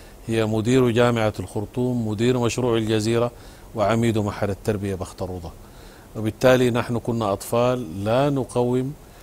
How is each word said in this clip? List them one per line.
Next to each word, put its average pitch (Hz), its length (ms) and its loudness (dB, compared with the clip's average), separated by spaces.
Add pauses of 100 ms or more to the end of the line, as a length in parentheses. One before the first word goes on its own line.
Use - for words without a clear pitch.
(280)
هي 113 180 2
مدير 120 440 2
جامعة 117 500 2
الخرطوم، 113 680 -4
مدير 117 320 2
مشروع 120 380 0
الجزيرة، 113 540 0 (440)
وعميد 113 420 2
معهد 101 320 -2
التربية 98 460 -4
بختروضة. 90 560 -10 (640)
وبالتالي 123 560 2
نحن 120 280 -2
كنا 113 340 -2
أطفال 117 680 -2
لا 127 260 2
نقوم 127 640 -2 (300)